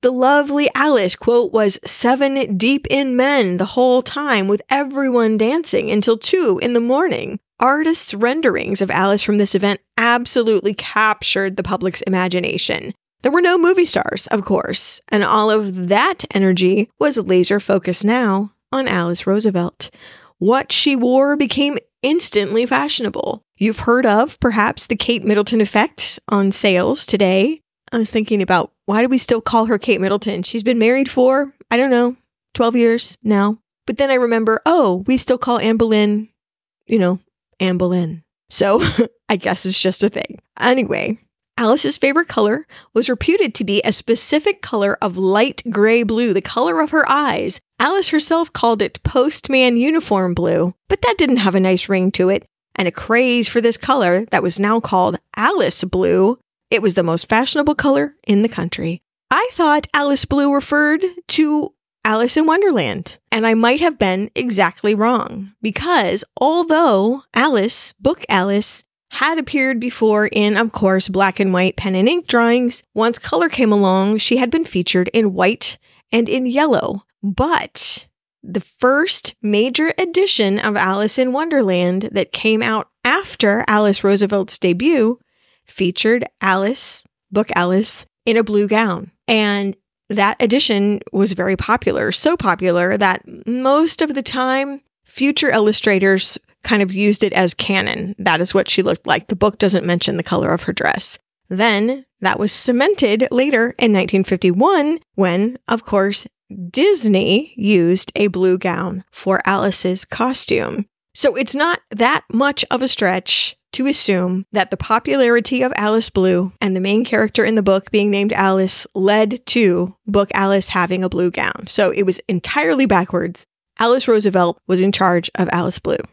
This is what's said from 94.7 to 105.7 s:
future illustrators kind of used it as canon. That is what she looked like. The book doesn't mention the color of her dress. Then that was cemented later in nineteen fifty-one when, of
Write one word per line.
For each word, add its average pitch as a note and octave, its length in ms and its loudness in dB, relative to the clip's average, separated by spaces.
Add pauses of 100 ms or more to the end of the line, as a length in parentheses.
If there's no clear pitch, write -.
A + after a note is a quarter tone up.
future C#4+ 440 0
illustrators G3 880 2 (260)
kind G#3+ 200 0
of F#3+ 100 -4
used G3+ 300 0
it G3+ 100 -2
as F#3 200 2
canon. - 640 -4
That E3+ 220 0
is F#3 120 -4
what - 160 0
she - 120 0
looked F3 260 -2
like. D#3 200 -2
The G#3 80 -4
book G#3 220 0
doesn't F#3 280 0
mention F3 320 -2
the E3+ 60 -6
color E3+ 280 -2
of E3+ 120 -2
her - 100 -6
dress. - 460 -2 (280)
Then A3 580 0 (140)
that F#3+ 200 -2
was G#3 120 0
cemented B3+ 800 2
later B3 460 0
in A3+ 160 4
nineteen F#3+ 300 2
fifty-one C#4+ 760 2 (160)
when, G3 420 0 (100)
of A3+ 180 -4